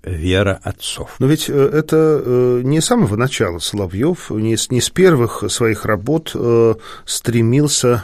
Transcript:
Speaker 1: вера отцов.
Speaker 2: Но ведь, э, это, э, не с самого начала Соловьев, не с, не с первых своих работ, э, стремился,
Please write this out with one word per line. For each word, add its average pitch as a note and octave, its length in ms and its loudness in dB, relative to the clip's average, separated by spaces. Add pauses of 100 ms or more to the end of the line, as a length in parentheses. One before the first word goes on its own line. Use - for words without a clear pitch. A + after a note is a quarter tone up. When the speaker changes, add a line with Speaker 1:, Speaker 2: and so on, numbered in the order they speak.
Speaker 1:
вера F#2 600 0
отцов. - 540 -10
Speaker 2:
Но C3 80 -2
ведь, D#3 240 0
э, B2+ 40 -4
это, D#3 720 2
э, B2 400 2
не D3 160 0
с D#3 60 0
самого E3+ 300 2
начала G#2+ 420 -2
Соловьев, G#2 720 -4
не A2 260 -2
с, - 140 -4
не B2 120 0
с - 100 -4
первых D#3 580 2
своих A2+ 340 -2
работ, A2+ 520 -2
э, A#2 400 2 (300)
стремился, B2 1000 0